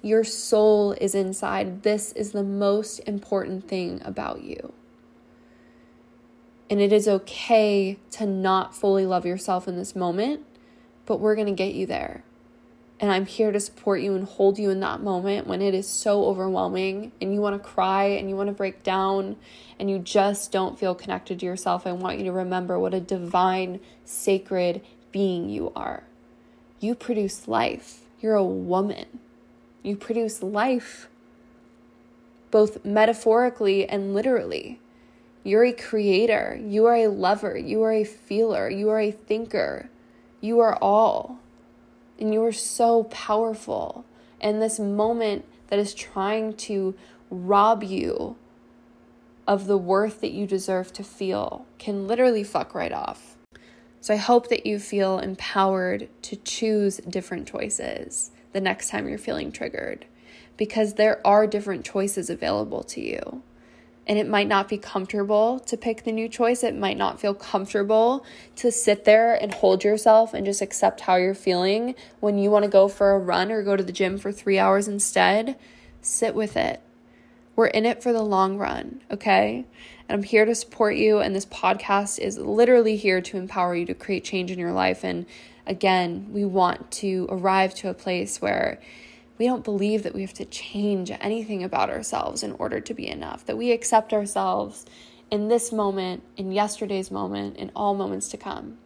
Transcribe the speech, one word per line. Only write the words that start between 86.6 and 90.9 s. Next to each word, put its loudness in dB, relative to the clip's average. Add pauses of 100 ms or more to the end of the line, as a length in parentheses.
to -4
arrive 2
to -6
a -6
place -4
where -2 (580)
we 0
don't 0
believe 0
that -6
we -6
have -8
to -12
change -4